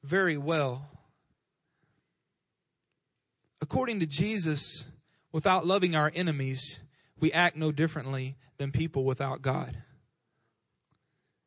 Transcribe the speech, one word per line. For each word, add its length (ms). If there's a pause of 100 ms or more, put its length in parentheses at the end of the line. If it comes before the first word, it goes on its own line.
very 340
well. 520 (2750)
According 380
to 80
Jesus, 800 (460)
without 360
loving 280
our 200
enemies, 640 (400)
we 120
act 240
no 160
differently 640 (220)
than 140
people 320
without 380
God. 360 (1700)